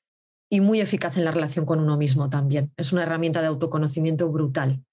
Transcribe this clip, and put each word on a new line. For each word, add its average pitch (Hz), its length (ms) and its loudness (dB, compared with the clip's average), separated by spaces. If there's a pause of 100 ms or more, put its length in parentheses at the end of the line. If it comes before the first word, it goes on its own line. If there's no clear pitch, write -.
(480)
y 196 120 2
muy 214 200 4
eficaz 180 360 -2
en 175 80 2
la 160 80 0
relación 156 340 -2
con 156 140 0
uno 151 180 2
mismo 139 320 2
también. 143 460 0
Es 131 160 -4
una 180 100 2
herramienta 165 380 0
de 160 80 0
autoconocimiento 156 840 0
brutal. 135 640 -2